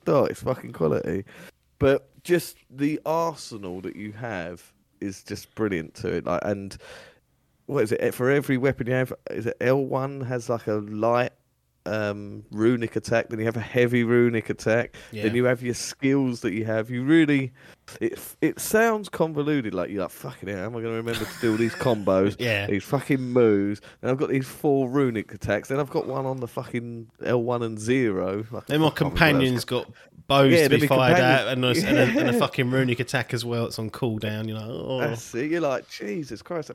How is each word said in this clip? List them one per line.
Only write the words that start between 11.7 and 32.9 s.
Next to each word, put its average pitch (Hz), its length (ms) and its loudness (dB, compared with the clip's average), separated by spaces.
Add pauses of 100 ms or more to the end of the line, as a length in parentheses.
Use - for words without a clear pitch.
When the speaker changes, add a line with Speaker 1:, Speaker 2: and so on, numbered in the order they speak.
Speaker 1:
um, 104 640 -4
runic 113 460 2
attack, 113 340 0
then 113 80 -6
you 110 80 0
have 117 100 0
a 117 40 -4
heavy 120 440 2
runic 117 460 4
attack, - 440 0 (160)
Speaker 2:
Yeah. 107 120 -10
Speaker 1:
then 110 120 2
you 123 100 2
have 123 180 2
your 120 100 -4
skills 135 720 0
that 107 100 0
you 110 140 -2
have. 110 240 -2
You 123 120 -4
really, 143 500 4 (460)
it, - 200 -4 (240)
it 151 180 0
sounds 220 480 0
convoluted, 147 640 -2
like, 90 160 -2
you're 98 140 -4
like, 82 80 -4
"Fucking - 400 -12
hell, 101 80 -6
how 92 80 -6
am 120 100 -8
I 113 60 -8
gonna 113 140 -4
remember 113 280 -4
to - 160 -12
do 113 120 2
all 107 40 2
these 113 160 0
combos, 101 640 2
Speaker 2:
<laughs> - 20 -20
Yeah. 104 280 0
Speaker 1:
these 101 180 -2
fucking 139 380 0
moves? 107 580 4 (220)
And 120 80 -2
I've 131 80 0
got 147 100 -2
these 131 180 0
four 135 440 0
runic 123 420 0
attacks, 104 380 -2
then 135 100 -2
I've 143 80 -4
got - 180 -2
one 135 200 -4
on 131 140 -4
the 117 80 -6
fucking 117 600 -8 (160)
L 120 180 2
one 120 200 -2
and 113 160 -4
zero." 107 720 0
Like, 107 160 -12
Speaker 2:
Then 147 140 0
my 156 80 6
Speaker 1:
I - 20 2
can't - 0 -
remember - 0 -
what - 60 -8
Speaker 2:
companion's 139 600 4
Speaker 1:
it's 113 80 -2
called. 123 220 -4
Speaker 2:
got - 80 -20 (320)
bows 139 260 6
Speaker 1:
Yeah, 165 120 8
Speaker 2:
to 135 40 4
Speaker 1:
then 135 120 6
Speaker 2:
be 143 80 2
Speaker 1:
my 135 80 4
Speaker 2:
fired 127 200 6
Speaker 1:
companion 127 220 6
Speaker 2:
at 110 160 0
and 127 100 0
a, 127 40 4
and 180 300 2
a, - 220 4
and 285 80 2
a 240 40 2
Speaker 1:
<laughs> - 20 2
Yeah. 240 40 2
Speaker 2:
fucking 131 320 0
runic 127 300 2